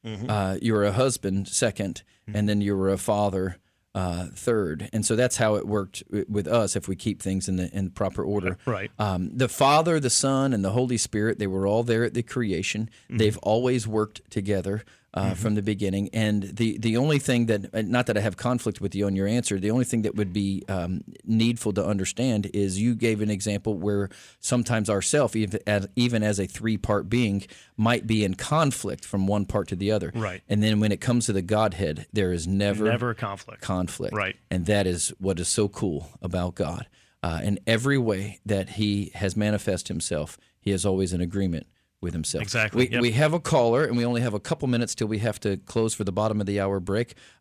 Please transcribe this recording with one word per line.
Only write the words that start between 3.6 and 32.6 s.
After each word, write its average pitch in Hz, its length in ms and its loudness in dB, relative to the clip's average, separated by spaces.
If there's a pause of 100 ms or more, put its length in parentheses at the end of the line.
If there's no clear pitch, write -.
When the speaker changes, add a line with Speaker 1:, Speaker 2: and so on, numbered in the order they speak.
Speaker 2:
uh, 90 400 -2
third. 95 580 -2
And 107 120 0
so 113 100 2
that's 123 220 2
how 107 180 4
it 101 100 -2
worked 101 440 -2
w-, 101 200 -2
with 104 180 -2
us 107 280 2
if 95 120 -4
we 95 80 -2
keep - 260 -4
things 95 280 -2
in 95 60 0
the, 90 200 -2
in 98 100 0
the 90 60 -6
proper 95 320 -2
order. 95 340 -2 (100)
Speaker 1:
Right. 104 320 -4
Speaker 2:
Um, 92 360 0
the 127 140 2
Father, 156 500 4
the 131 120 0
Son, 135 420 2
and 104 100 2
the 95 80 2
Holy 123 260 0
Spirit, 107 420 0
they 104 80 -2
were 95 180 0
all 104 180 4
there 117 200 2
at 117 100 -2
the 120 100 0
creation. 107 680 -2 (160)
Speaker 1:
Mm-hmm. 120 120 -6
Speaker 2:
They've 110 200 4
always 120 500 2
worked 107 420 -2
together, 98 540 -2 (280)
uh, 98 200 -2
Speaker 1:
Mm-hmm. - 20 -2
Speaker 2:
from 107 220 0
the 104 80 0
beginning. 98 500 0
And 107 300 2
the, 113 340 -2
the 110 180 0
only 143 220 4
thing 120 300 2
that, 104 260 -2
uh, 110 80 -2
not 123 240 0
that 107 100 0
I 104 40 2
have 101 180 -2
conflict 120 420 -2
with 101 140 -4
you 101 140 0
on 98 80 0
your 98 100 0
answer, 107 340 0
the 101 120 0
only 123 140 2
thing 113 180 0
that 107 100 0
would 101 180 -2
be, 98 380 -2
um, 90 340 -2 (220)
needful 113 480 2
to 95 100 0
understand 104 720 0
is 98 260 0
you 117 140 2
gave 113 260 2
an 107 120 0
example 101 420 -2
where 101 360 0 (300)
sometimes 117 480 0
ourself, 113 480 2
even 104 300 -2
as, 104 300 2
even 120 260 2
as 107 180 2
a 98 60 0
three-part 107 640 -2
being, 104 340 2 (320)
might 113 300 2
be 110 180 2
in 95 120 0
conflict - 680 -2
from 98 220 0
one 101 220 2
part 98 220 -2
to 98 60 -2
the 98 160 0
other. 98 220 0
Speaker 1:
Right. 98 340 -6
Speaker 2:
And 104 140 2
then 107 180 4
when 107 120 4
it 98 100 -2
comes 120 240 2
to 113 80 0
the 98 80 2
Godhead, 90 720 0
there 95 180 2
is 85 160 -2
never 101 380 2